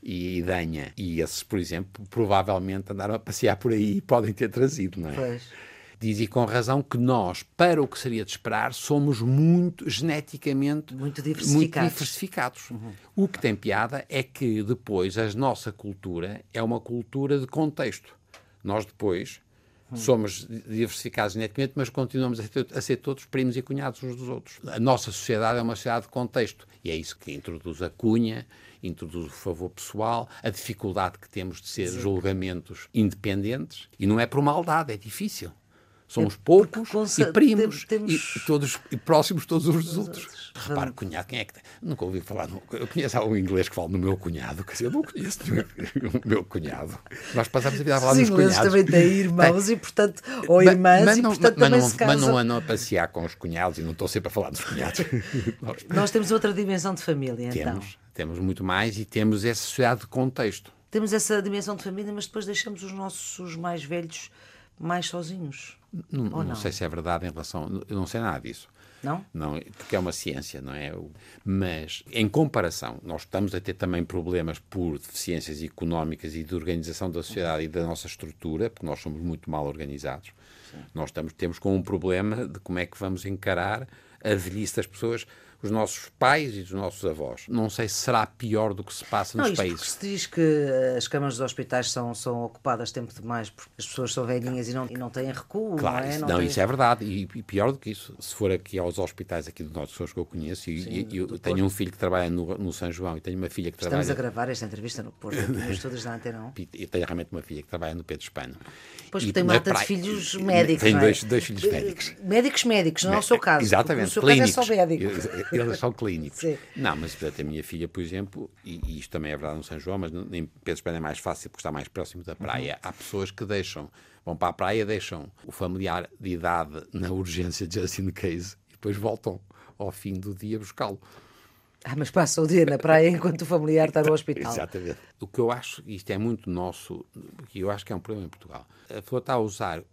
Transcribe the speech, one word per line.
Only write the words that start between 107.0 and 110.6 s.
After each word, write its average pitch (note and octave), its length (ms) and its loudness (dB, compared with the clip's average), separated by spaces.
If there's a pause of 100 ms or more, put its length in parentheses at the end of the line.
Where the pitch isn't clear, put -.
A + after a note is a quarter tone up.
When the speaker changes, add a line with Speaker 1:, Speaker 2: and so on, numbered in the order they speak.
Speaker 1:
realmente E2+ 260 -6
uma E2 100 -8
filha D2 200 -12
que - 60 -20
trabalha E2 260 -6
no E2+ 100 -10
Pedro - 200 -10
Espano. C2 320 -12 (540)
Speaker 2:
Pois, F#3+ 140 -4
Speaker 1:
E G2+ 80 -2
Speaker 2:
tem F#3 100 2
Speaker 1:
na F3+ 120 6
Speaker 2:
mata - 100 6
de G3 60 0
Speaker 1:
praia G#3 160 4
Speaker 2:
filhos G3 480 -4
Speaker 1:
e F#3+ 80 -4
Speaker 2:
médicos, E3+ 400 4